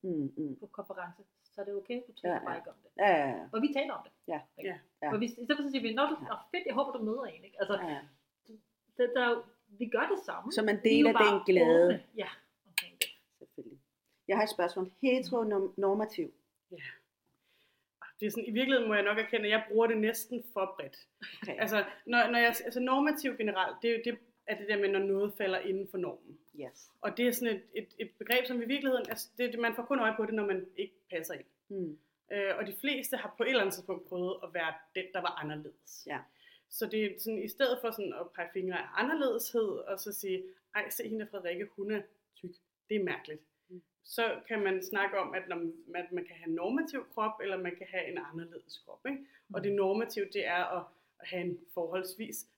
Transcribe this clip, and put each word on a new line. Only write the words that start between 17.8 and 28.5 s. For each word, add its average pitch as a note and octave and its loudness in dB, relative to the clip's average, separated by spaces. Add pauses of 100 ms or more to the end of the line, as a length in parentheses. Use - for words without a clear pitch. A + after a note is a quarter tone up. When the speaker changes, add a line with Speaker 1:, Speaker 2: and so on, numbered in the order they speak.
Speaker 3:
Det G#3+ -2
er G#3 0
sådan, A3+ -4
i A#3 -6
virkeligheden B3+ 4
må G#3+ 2
jeg G3+ 6
nok G#3 2
erkende, A3 0
at G#3 2
jeg A3 4
bruger A3+ 6
det A3+ 2
næsten A3+ -2 (100)
for F#3+ -2
bredt. - -12 (360)
Speaker 1:
Okay. G3+ -6
Speaker 3:
Altså, G#3 2 (200)
når, A#3 4
når A#3+ 4
jeg, A#3 8 (180)
altså A#3+ -4
normativ C#4 2
generelt, G3 0
det A#3 2
er A3+ 2
jo A3+ -4
det, A#3+ -2 (280)
er G#3 -2
det G#3 -8
der G#3+ 2
med, G3 2
når G3 2
noget G3 0
falder F#3 0
inden G3 -4
for F#3+ -8
normen. - -8 (200)
Speaker 1:
Yes. - -14 (100)
Speaker 3:
Og - -4
det A#3+ 4
er A#3+ 6
sådan A#3 0
et, F#3+ -8 (100)
et, - -8
et G#3+ -8
begreb, B3 0
som B3 -2